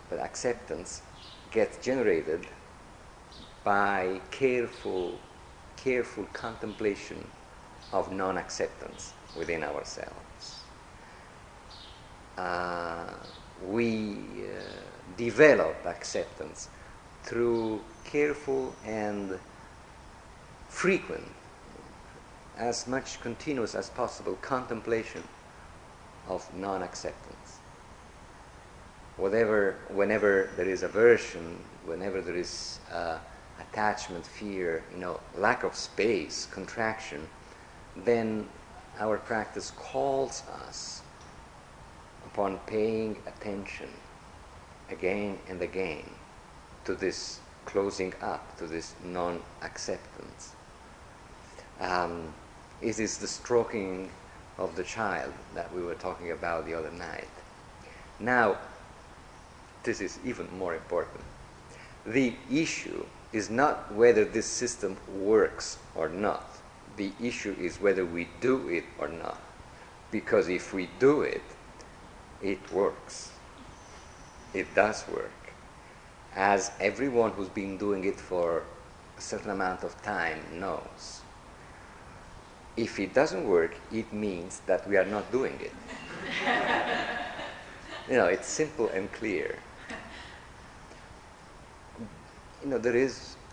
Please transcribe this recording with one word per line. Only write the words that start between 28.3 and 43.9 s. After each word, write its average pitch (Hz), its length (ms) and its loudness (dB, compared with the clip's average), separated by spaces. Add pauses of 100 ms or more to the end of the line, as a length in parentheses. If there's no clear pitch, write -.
Whatever, 101 600 6 (120)
whenever 98 680 6
there 92 120 4
is 92 160 2
aversion, 92 720 6 (260)
whenever 92 360 -2
there 85 160 -2
is, - 420 -4 (140)
uh, 85 260 -2 (400)
attachment, 98 640 0
fear, 92 680 -2
you 90 80 -8
know, 90 180 -4 (180)
lack 107 280 4
of 87 100 0
space, 95 800 0
contraction, 95 760 -4 (680)
then 110 500 4 (540)
our 107 180 2
practice 107 540 -2
calls 135 720 0 (220)
us - 360 -10 (1200)
upon 98 400 2
paying 110 500 2 (100)
attention 98 600 -8 (1040)